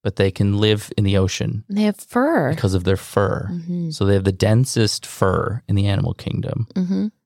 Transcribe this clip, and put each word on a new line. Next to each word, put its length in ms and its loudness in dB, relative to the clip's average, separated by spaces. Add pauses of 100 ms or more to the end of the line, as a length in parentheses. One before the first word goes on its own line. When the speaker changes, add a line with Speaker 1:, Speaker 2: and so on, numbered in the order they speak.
Speaker 1:
but 140 -4
they 160 2
can 260 2
live 380 0
in 80 2
the 140 2
ocean 500 -2
Speaker 2:
They 140 0
have 160 0
fur. 520 0
Speaker 1:
because 240 0
of 100 0
their 120 2
fur. 560 -2
Speaker 2:
Mm-hmm. 380 -6
Speaker 1:
So 160 -2
they 80 6
have 100 2
the 80 4
densest 720 2
fur 640 0
in 80 0
the 100 2
animal 280 0
kingdom. 600 -6
Speaker 2:
Mm-hmm. 320 -2 (200)